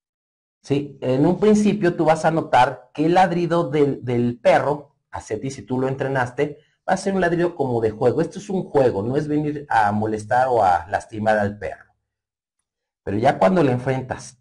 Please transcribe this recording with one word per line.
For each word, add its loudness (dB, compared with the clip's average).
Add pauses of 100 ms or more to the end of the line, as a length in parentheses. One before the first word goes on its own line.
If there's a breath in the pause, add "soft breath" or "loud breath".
(640)
Sí, -4
en 2
un 2
principio 4
tú 0
vas 2
a 4
notar 0
que 0
el 4
ladrido 2
del, 0
del 0
perro 0 (140)
hacia -10
ti, -8
si -14
tú -4
lo 0
entrenaste, -4 (300 loud breath)
va 2
a -4
ser -4
un 0
ladrido 0
como -2
de 0
juego. 0
Esto -4
es -16
un -4
juego, 2
no -2
es -4
venir -4
a 2
molestar 0
o 2
a 2
lastimar -2
al -2
perro. -12 (1120)
Pero -4
ya 2
cuando 2
le 2
enfrentas -6